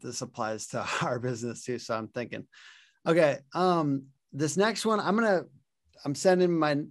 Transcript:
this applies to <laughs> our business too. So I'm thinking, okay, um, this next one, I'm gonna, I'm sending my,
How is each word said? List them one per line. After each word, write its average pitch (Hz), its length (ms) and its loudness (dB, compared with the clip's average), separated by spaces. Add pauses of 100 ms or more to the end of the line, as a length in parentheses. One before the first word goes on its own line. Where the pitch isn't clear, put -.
this 123 200 -10
applies 110 460 -6
to 107 260 -4
<laughs> - 80 -2
our 131 160 0
business 117 460 -6
too. 123 140 -6
So 117 180 -6
I'm 110 120 -4
thinking, 113 380 -8 (600)
okay, 160 320 4 (160)
um, 160 500 2 (280)
this 151 240 -2
next 202 280 0
one, 214 160 2
I'm 175 140 0
gonna, 208 300 2 (600)
I'm 143 100 -4
sending 180 440 4
my, 151 180 2 (140)